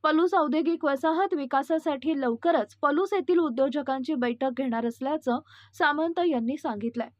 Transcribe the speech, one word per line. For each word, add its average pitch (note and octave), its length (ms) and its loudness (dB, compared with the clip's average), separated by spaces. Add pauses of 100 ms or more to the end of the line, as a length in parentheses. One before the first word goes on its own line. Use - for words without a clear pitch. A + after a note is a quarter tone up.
पलूस D#4+ 300 4
औद्योगिक D#4+ 520 2
वसाहत D#4+ 480 0
विकासासाठी C#4+ 880 -2
लवकरच B3 600 0
पलूस D#4 320 2
येथील F4+ 260 2
उद्योजकांची C4+ 760 0
बैठक B3 420 -2
घेणार A#3 280 -2
असल्याचं C4 540 -2 (380)
सामंत D#4+ 500 0
यांनी C4 300 0
सांगितलंय. A#3 520 -6 (100)